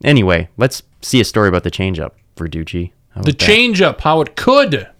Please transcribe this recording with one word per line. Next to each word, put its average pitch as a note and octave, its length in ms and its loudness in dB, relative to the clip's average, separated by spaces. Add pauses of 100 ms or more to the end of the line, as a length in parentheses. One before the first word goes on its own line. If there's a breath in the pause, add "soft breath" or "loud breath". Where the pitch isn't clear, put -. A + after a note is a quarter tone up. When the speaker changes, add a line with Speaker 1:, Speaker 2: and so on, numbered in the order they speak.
Speaker 1:
anyway, F#2 440 2 (100)
let's B2+ 240 -2 (180)
see - 200 2
a G#2+ 40 2
story G#2 240 0
about F2+ 160 0
the E2+ 60 -2
changeup, F#2 420 -6 (240)
Verducci. E2 560 -8 (180)
How F#2+ 120 -10
Speaker 2:
The D3+ 80 2
Speaker 1:
about - 100 -6
that? - 80 2
Speaker 2:
changeup, G#3 520 2
how D#3+ 200 2
it - 160 -4
could B3 520 2 (120)